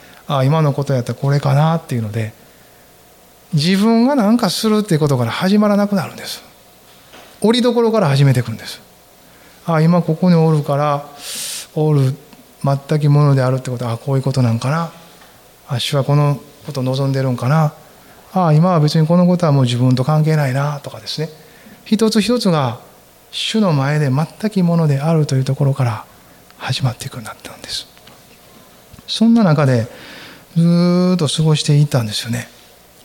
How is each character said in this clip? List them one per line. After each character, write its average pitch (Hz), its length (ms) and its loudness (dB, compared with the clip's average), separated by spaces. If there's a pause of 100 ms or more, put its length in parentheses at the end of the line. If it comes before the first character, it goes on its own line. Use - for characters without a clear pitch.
(280)
あ 147 100 -2
あ、 131 60 0
今 156 180 2
の 147 100 2
こ 143 120 -4
と 143 80 -4
や 127 80 0
っ - 20 -2
た 120 100 -6
ら 117 60 -14
こ 139 120 -2
れ 143 100 0
か 135 140 0
な 156 220 2
っ 160 80 -8
て - 100 -8
い 123 40 -2
う 117 40 -2
の 107 100 -6
で、 110 200 -6 (1200)
自 165 240 0
分 226 300 2
が 285 80 2
何 226 220 2
か 233 140 0
す - 180 -2
る 214 100 2
っ 208 40 0
て 208 120 -2
い - 20 4
う 143 40 0
こ 151 80 2
と 139 80 0
か 120 80 0
ら 113 60 -2
始 190 280 0
ま 208 100 2
ら 202 80 0
な 202 120 0
く 202 60 -4
な 165 120 -2
る 120 60 -14
ん - 40 -20
で - 80 -16
す。 - 180 -14 (960)
折 233 200 2
り - 20 0
ど 240 100 2
こ 233 100 0
ろ 226 100 2
か 220 80 0
ら 175 80 2
始 139 160 2
め 135 100 4
て 123 60 0
い - 20 0
く - 80 -10
ん 107 60 -10
で - 100 -18
す。 - 140 -16 (840)
あ 170 80 0
あ、 156 60 2
今 165 220 4
こ 160 120 -2
こ 180 140 0
に 175 80 6
お 160 140 4
る 151 120 2
か 143 140 -2
ら、 143 300 -2 (680)
お 156 180 0
る、 135 220 2 (480)
全 139 380 -2
き 147 80 2
も 147 160 4
の 143 100 4
で 135 80 2
あ 127 80 0
る 131 60 0
っ 127 40 -4
て 131 100 -8
こ 123 80 -6
と 123 60 -8
は、 117 80 -4
あ - 20 -4
あ、 113 40 -4
こ - 140 -6
う 135 40 0
い 135 40 0
う - 20 -2
こ 135 100 -2
と 131 100 0
な 120 100 2
ん 113 60 0
か 127 120 -4
な。 165 200 -4 (800)
あ、 131 100 -6
主 - 180 -6
は 135 80 0
こ 143 120 2
の 147 220 0 (280)
こ 151 60 -12
と 135 100 -6
望 131 260 -2
ん 135 40 -2
で 135 100 -2
る 135 80 -2
ん 123 60 -2
か 120 120 -2
な。 156 240 2 (600)
あ 185 140 0
あ、 156 60 2
今 165 200 4
は 165 80 2
別 151 200 2
に 156 60 2
こ 170 100 2
の 180 100 4
こ 180 100 2
と 175 100 -2
は 147 60 2
も 139 100 4
う - 20 2
自 120 140 0
分 127 160 2
と 127 100 0
関 156 200 2
係 156 120 2
な 147 120 0
い 123 40 -4
な 143 280 -4
と - 100 -14
か 113 100 -16
で - 60 -20
す - 140 -8
ね。 156 100 -8 (560)
一 220 240 0
つ 220 100 2
一 226 180 0
つ 202 120 0
が 131 300 0 (500)
主 - 300 -4
の 190 120 2
前 143 260 0
で 147 120 0
全 156 400 -4
き 190 120 0
も 170 140 2
の 165 120 2
で 139 120 0
あ 160 140 0
る 156 120 2
と 135 100 -2
い 131 40 2
う 131 40 -2
と 135 100 -2
こ 139 120 0
ろ 135 80 0
か 135 100 -2
ら 110 200 -4 (540)
始 - 240 -6
ま 127 80 0
っ 117 60 -8
て - 100 -12
い - 40 -14
く - 40 -18
よ 127 40 -16
う - 20 -12
に 107 60 -14
な - 60 -14
っ - 100 -20
た - 120 -18
ん - 80 -20
で - 60 -16
す。 - 180 -12 (1200)
そ - 200 -2
ん 233 80 6
な 233 100 4
中 151 220 2
で 120 200 2 (720)
ず 170 100 4
ー 175 480 2
っ - 20 2
と 165 120 0
過 - 140 -2
ご 156 120 4
し 147 80 0
て 147 160 2
い 147 60 4
っ - 20 2
た 131 160 0
ん 110 40 -6
で 107 60 -8
す - 120 -8
よ 113 60 -8
ね。 117 180 -8 (560)